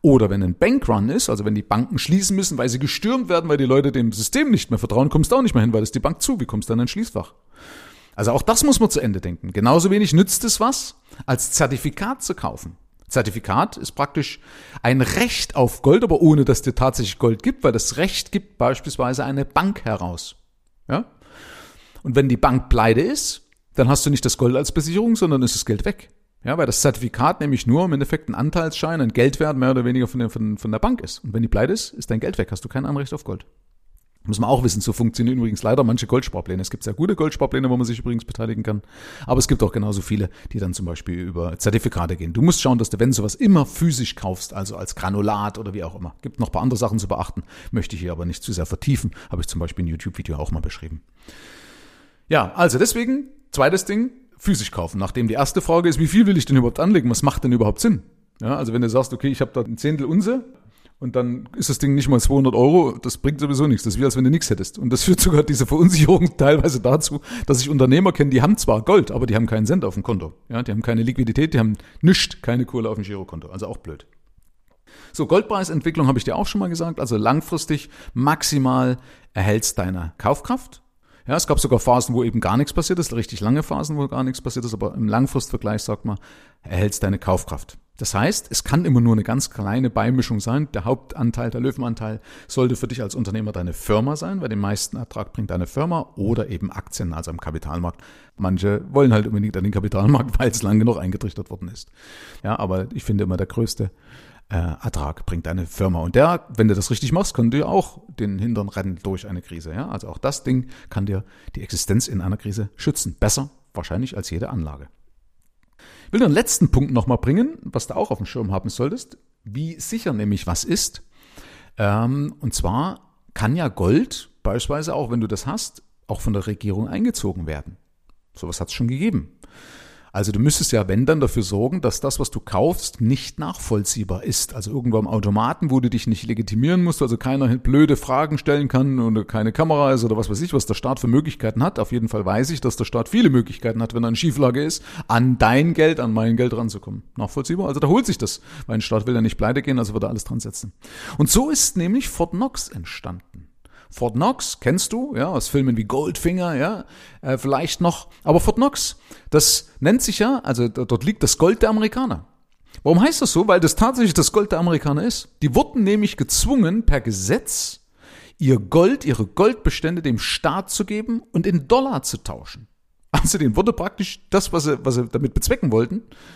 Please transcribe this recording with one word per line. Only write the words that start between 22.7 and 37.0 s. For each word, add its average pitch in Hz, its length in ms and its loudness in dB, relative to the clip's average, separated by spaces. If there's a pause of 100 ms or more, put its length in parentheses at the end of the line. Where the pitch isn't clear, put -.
ist, 269 400 -4 (340)
dann 127 120 4
hast 139 160 4
du 147 60 2
nicht 139 140 0
das 123 120 2
Gold 123 200 2
als 151 160 -2
Besicherung, 185 420 2
sondern 156 280 2
ist 120 120 2
das - 100 -4
Geld 104 200 -2
weg. - 260 -6 (320)
Ja, 143 160 -4
weil 151 80 2
das - 140 0
Zertifikat 127 580 0
nämlich 143 300 0
nur 147 160 4
im 175 80 0
Endeffekt 139 360 -2
ein 113 60 -6
Anteilsschein, 156 680 -2
ein 117 120 2
Geldwert 139 440 4
mehr 127 140 2
oder 127 140 2
weniger 123 240 2
von 131 100 -6
der, 113 120 -2
von, 107 280 -4
von 107 140 -4
der 110 80 -2
Bank 240 220 0
ist. - 200 -14
Und 104 120 -10
wenn 113 80 0
die 120 60 0
pleite 120 240 4
ist, - 220 -6
ist - 160 -10
dein 110 80 0
Geld - 200 -4
weg, 101 120 -2
hast - 140 -8
du 117 40 -12
kein 135 160 -6
Anrecht 143 300 -6
auf 127 80 -10
Gold. - 240 -10 (840)
Muss 101 100 -2
man 113 120 0
auch 131 120 4
wissen, 107 200 0
so 113 100 -2
funktionieren 120 460 0
übrigens 110 240 -2
leider 123 220 2
manche 120 220 0
Goldsparpläne. 92 540 -2
Es 92 80 -6
gibt - 160 -10
sehr 110 80 -6
gute 180 220 0